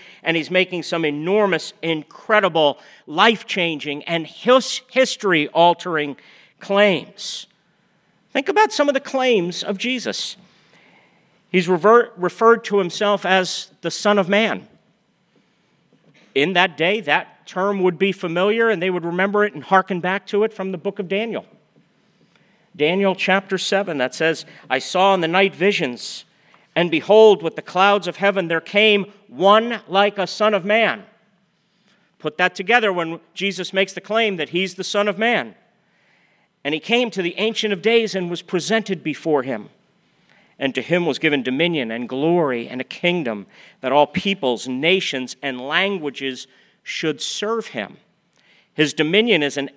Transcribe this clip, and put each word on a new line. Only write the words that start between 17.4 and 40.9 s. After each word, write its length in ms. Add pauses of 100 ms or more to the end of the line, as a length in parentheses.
term 340
would 180
be 140
familiar, 560
and 140
they 80
would 160
remember 400
it 80
and 100
hearken 360
back 260
to 180
it 80
from 180
the 60
book 220
of 100
Daniel. 380 (1300)
Daniel 380
chapter 420
seven, 400
that 180
says, 300 (240)
"I 120
saw 340
in 80
the 60
night 260
visions, 720 (480)
and 160
behold, 520
with 140
the 60
clouds 440
of 100
heaven 320
there 120
came 500 (180)
one 600
like 300
a 80
son 260
of 100
man." 440 (1120)
Put 180
that 180
together 380
when 260 (140)
Jesus 400
makes 220
the 80
claim 340
that 140
he's 240
the 100
Son 240
of 80
Man. 380 (1080)
"And 120
he 60
came 320
to 100
the 160
Ancient 340
of 80
Days 340
and 140
was 140
presented 600
before 400
him. 280 (880)
And 160
to 80
him 240